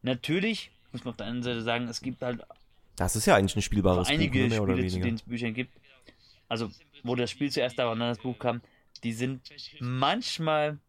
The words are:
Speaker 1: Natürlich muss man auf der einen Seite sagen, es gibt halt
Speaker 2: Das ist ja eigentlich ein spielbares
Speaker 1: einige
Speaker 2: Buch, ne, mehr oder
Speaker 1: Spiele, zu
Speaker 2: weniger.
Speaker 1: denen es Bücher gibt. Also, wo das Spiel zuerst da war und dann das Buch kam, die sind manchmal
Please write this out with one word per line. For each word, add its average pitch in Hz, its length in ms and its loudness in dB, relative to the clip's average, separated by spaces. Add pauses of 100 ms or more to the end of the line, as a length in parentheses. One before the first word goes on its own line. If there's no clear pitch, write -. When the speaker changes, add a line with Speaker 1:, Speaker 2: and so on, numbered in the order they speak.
Speaker 1:
Natürlich 175 680 -2 (220)
muss 120 120 -10
man 123 60 -6
auf 113 60 -12
der 104 100 -8
einen 120 160 -4
Seite 120 200 -2
sagen, 120 260 0
es 117 120 -8
gibt 127 220 -8
halt 123 200 -4 (540)
Speaker 2:
Das - 200 0
ist 110 100 0
ja 185 100 10
eigentlich 98 200 4
ein 104 60 0
spielbares 92 460 4
Speaker 1:
einige 147 300 2
Speaker 2:
Buch, 127 60 6
ne, 123 40 4
mehr 113 140 2
oder 95 120 2
Speaker 1:
Spiele, 92 140 2
zu 92 60 -2
Speaker 2:
weniger. 90 120 0
Speaker 1:
denen 117 100 0
es 110 60 -8
Bücher 117 280 -4
gibt. 123 280 -8 (720)
Also, 113 220 -4 (320)
wo 123 120 0
das 123 160 0
Spiel 143 200 -4
zuerst 127 280 -2
da 131 80 0
war 113 60 0
und 113 80 -2
dann 120 80 0
das 120 100 -2
Buch 127 200 -6
kam, 120 240 -2 (420)
die 117 80 -2
sind 127 360 -6 (320)
manchmal 151 1000 0 (100)